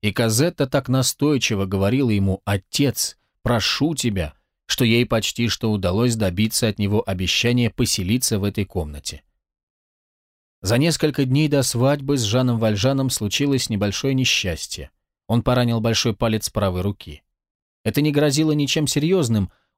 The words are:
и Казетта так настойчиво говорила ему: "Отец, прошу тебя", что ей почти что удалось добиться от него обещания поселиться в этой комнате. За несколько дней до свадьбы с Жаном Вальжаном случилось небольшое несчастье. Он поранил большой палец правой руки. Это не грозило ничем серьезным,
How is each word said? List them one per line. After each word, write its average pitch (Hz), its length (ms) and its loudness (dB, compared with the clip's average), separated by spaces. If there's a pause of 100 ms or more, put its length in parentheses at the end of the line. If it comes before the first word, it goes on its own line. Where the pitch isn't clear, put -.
и 104 100 0
Казетта 123 560 0
так 135 220 -2
настойчиво 127 760 0
говорила 101 440 0
ему: 98 360 0
"Отец, - 720 -2 (240)
прошу 120 540 0
тебя", 95 380 -2 (340)
что - 180 0
ей 117 200 4
почти 117 420 -2
что 110 240 -2
удалось 104 440 0
добиться 107 520 0
от 107 120 -2
него 104 260 0
обещания 110 640 0
поселиться 110 720 -2
в 95 40 -2
этой 101 220 -2
комнате. 76 580 -8 (1400)
За 104 160 0
несколько 147 480 0
дней 143 220 2
до 143 160 2
свадьбы 139 540 0
с 120 60 -2
Жаном 120 340 2
Вальжаном 117 520 0
случилось 131 600 -2
небольшое 104 440 -2
несчастье. - 800 -2 (360)
Он 117 160 0
поранил 120 380 2
большой 113 340 0
палец 110 340 -2
правой 95 320 -2
руки. 90 420 -6 (600)
Это 113 180 0
не 151 100 2
грозило 151 400 2
ничем 147 360 0
серьезным, 143 640 0 (260)